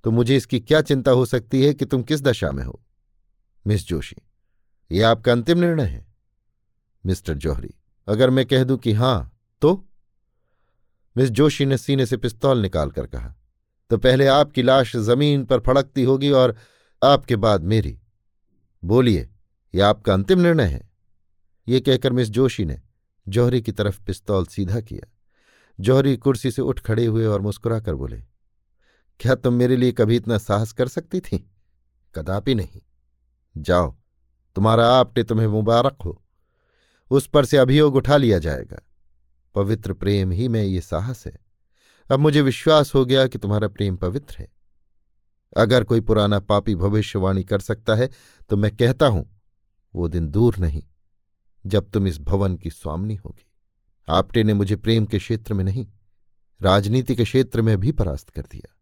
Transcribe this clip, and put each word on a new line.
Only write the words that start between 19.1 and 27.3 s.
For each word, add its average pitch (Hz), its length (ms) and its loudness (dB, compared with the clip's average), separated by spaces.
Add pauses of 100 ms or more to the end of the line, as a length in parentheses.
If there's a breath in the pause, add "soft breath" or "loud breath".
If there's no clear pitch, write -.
ये 92 60 0
आपका 104 340 2
अंतिम 175 260 2
निर्णय 165 260 2
है?" 69 240 -8 (800)
ये 127 120 2
कहकर 131 320 0
मिस 123 160 -2
जोशी 113 360 -2
ने 71 160 -8 (480)
जौहरी 120 340 0
की 107 100 -6
तरफ 101 300 -4
पिस्तौल 95 440 -4
सीधा 101 340 -6
किया। - 360 -18 (640)
जौहरी 131 360 2
कुर्सी 127 340 -2
से 127 120 -6
उठ - 180 -4
खड़े 113 260 -2
हुए 113 200 0
और 104 140 -2